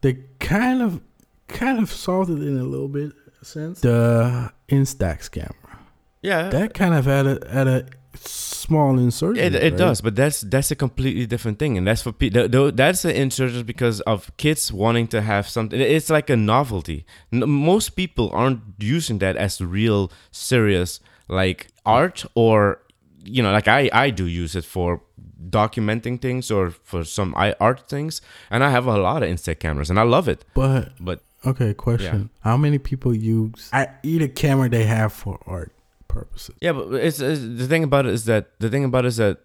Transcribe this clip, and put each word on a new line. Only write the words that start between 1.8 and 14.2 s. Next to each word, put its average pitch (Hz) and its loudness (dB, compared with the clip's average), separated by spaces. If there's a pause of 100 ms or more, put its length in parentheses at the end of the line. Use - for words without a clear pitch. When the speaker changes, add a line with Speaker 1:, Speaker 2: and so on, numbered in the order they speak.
Speaker 1:
solved 185 -2
it 147 -4
in 143 -2
a 127 -2
little 135 -6
bit 143 -6 (320)
sense. 160 -10
The 117 2 (180)
Instax 131 0
camera. - -14 (460)
Speaker 2:
Yeah. 175 -2
Speaker 1:
That 202 0
kind 175 2
of 135 2
had 135 2
a, 135 -2
had 135 2
a 131 2 (300)
small - 0
insurgence, 123 0
Speaker 2:
It, 185 0
it 165 4
Speaker 1:
right? - -2
Speaker 2:
does, 170 2
but 107 -2
that's, 143 0
that's 131 -2
a 147 -4
completely 127 -2
different 110 -4
thing, 143 0
and 90 0
that's 110 2
for 120 -6
pe-, 127 0
th-, 117 4
th-, 135 4
that's 156 2
an 165 0
insurgence 127 -2
because 113 -2
of - -4